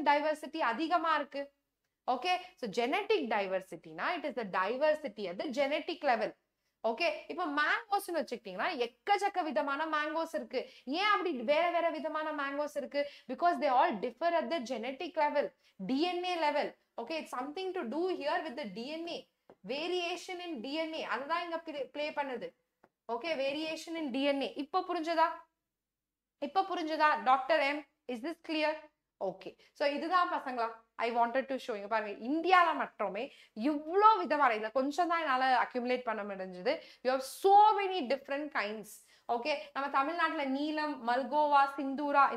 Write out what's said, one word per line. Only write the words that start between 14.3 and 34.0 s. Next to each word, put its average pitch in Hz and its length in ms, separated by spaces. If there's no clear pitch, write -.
at 233 120
the 339 60
genetic 262 520
level, 285 240
D 269 80
N 359 40
A - 20
level. 285 220
Okay, 320 180
it's - 160
something 302 420
to 320 40
do 330 80
here 302 280
with 254 140
the 254 60
D 247 140
N 339 60
A. - 20
Variation 349 720
in 330 60
D 277 120
N 320 120
A. - 20
அதுதான் 311 320
இங்க 330 200
ப்ளே, 285 280
ப்ளே 294 120
பண்ணுது. 247 300
ஓகே, 320 160
variation 320 580
in 285 120
D 277 220
N 277 120
A. - 40
இப்போ 370 160
புரிஞ்சதா? 330 380
இப்போ 381 140
புரிஞ்சதா? 311 380
டாக்டர் 277 400
எம், 302 120
is 226 140
this 330 120
clear? 311 240
ஓகே, 180 220
so - 60
இதுதான் 349 420
பசங்களா, 247 280
I 233 140
wanted 233 340
to 269 120
show. 240 140
இங்க 202 140
பாருங்க, 214 220
இந்தியால 339 400
மட்டுமே 208 420
இவ்ளோ 320 400